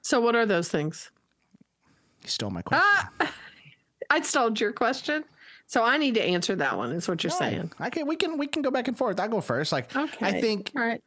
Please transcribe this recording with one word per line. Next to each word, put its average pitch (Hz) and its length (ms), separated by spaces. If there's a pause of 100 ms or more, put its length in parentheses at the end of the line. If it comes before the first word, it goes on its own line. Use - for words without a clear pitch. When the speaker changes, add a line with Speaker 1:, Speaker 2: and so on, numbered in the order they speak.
Speaker 1:
So - 180
what 233 160
are 233 100
those 170 220
things? 156 420 (1120)
Speaker 2:
You - 60
stole 107 200
my 87 140
question. 339 220
Speaker 1:
Ah, 403 460 (380)
<laughs> - 400
I 311 140
stole 240 340
your 208 160
question. 269 500 (440)
So 240 160
I 247 140
need 277 180
to 220 80
answer 180 320
that 139 220
one, 120 160
is 170 140
what 170 160
you're 143 60
Speaker 2:
No, - 80
Speaker 1:
saying. 113 400
Speaker 2:
I 220 140
can, 302 160
we 320 80
can, 330 240
we 285 80
can 294 160
go 269 80
back 254 160
and 254 100
forth. 208 220
I'll 196 100
go 214 100
first. 143 320
Like, 131 240
Speaker 1:
Okay. 294 300
Speaker 2:
I 196 160
think 214 340
Speaker 1:
All 262 60
right. 233 260